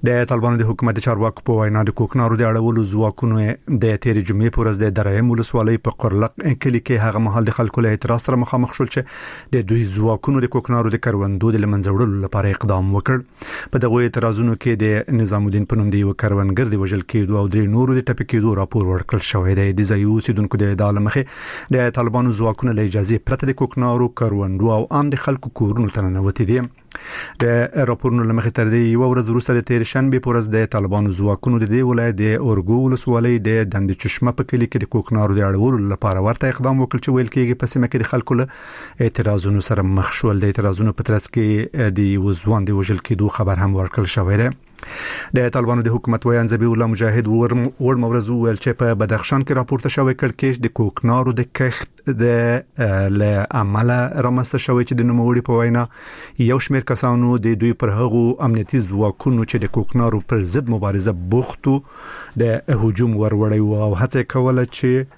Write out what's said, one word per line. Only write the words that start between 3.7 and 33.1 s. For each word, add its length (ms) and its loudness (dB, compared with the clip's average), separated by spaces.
د 180 2
تېرې 260 2
جمعې 280 2
په 60 0
ورځ 200 0
د 160 0
درایم 320 2
ولسوالۍ 560 0
په 160 -4
قرلق 400 0
کلي 440 0
کې 200 2
هغه 220 0
مهال 200 0
د 100 -2
خلکو 280 0
له 100 2
اعتراض 300 -2
سره 160 2
مخامخ 340 -2
شول 180 -2
چې 60 0
د 140 2
دوی 240 2
ځواکونو 500 2
د 120 -2
کوکنارو 400 0
د 100 -4
کروندو 500 0
د 80 2
له 80 0
منځه 240 0
وړلو 300 0
لپاره 320 0
اقدام 400 0
وکړ. 180 0
په 140 0
دغو 180 2
اعتراضونو 580 0
کې 100 0
د 380 0
نظام 280 0
الدین 220 0
په 100 2
نوم 140 2
د 80 2
یوه 200 -2
کروندګر 520 0
د 80 0
وژل 180 -2
کېدو 260 0
او 80 0
درې 300 2
نورو 200 2
د 120 -4
ټپي 240 -4
کېدو 280 2
راپور 300 0
ورکړل 380 -2
شوی 280 0
دی. 100 2
د 100 0
ځایي 220 2
اوسیدونکو 500 0
د 140 0
ادعا 220 2
له 100 0
مخې، 140 0
د 240 2
طالبانو 400 0
ځواکونه 400 0
له 120 0
اجازې 360 0
پرته 240 2
د 140 -2
کوکنارو 440 0
کروندو 540 0
او 140 0
عام 260 0
د 100 -6
خلکو 320 -6
کورونو 400 0
ته 80 -2
ننوتي 460 0
دي. 100 2
د 20 0
راپورونو 400 0
له 80 2
مخې، 180 -2
تر 160 2
دې 80 4
یوه 180 2
ورځ 200 0
وروسته، 260 0
د 100 0
تېرې 240 2
شنبې 320 0
په 80 0
ورځ، 220 0
د 200 2
طالبانو 460 0
ځواکونو 420 2
د 100 0
دې 180 2
ولایت 280 0
د 160 2
اورګو 340 2
ولسوالۍ 640 2